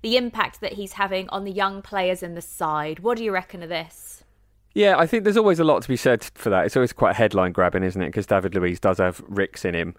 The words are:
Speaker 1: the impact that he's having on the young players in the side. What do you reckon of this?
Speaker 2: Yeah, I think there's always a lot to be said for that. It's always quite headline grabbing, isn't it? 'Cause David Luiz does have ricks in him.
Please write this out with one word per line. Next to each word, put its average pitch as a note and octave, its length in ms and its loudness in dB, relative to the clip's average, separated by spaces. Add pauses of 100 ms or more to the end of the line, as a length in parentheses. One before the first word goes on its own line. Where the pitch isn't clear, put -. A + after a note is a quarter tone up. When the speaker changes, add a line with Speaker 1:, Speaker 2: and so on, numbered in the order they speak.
Speaker 1:
the A3+ 140 0
impact A#3 460 -2
that - 100 -6
he's G3 220 -10
having F#3+ 340 -4
on G3 160 -6
the G3 80 -8
young G3 300 -4
players F#3 420 -2
in E3+ 100 -12
the E3+ 80 -12
side. D#3 560 -6
What A3+ 200 -2
do A#3 60 -8
you G#3+ 60 -2
reckon F#3 320 -6
of E3 60 -16
this? - 560 -12 (500)
Speaker 2:
Yeah, G3+ 240 6
I E3 80 6
think A3 160 0
there's G#3 140 2
always G3+ 240 4
a E3 40 4
lot C3+ 180 4
to - 60 -12
be B2+ 80 0
said A#2+ 280 2 (100)
for - 160 -4
that. F#2 160 4
It's G#2+ 100 0
always B2+ 160 2
quite G2 220 2
headline F#2 380 2
grabbing, F#2 320 2
isn't F#2 180 -2
it? D#2+ 80 -4
'Cause G#2 160 -4
David F#2+ 300 0
Luiz F2+ 240 0
does F#2+ 180 2
have F2+ 300 -2
ricks G2 360 -4
in F2+ 100 -2
him. E2+ 240 -4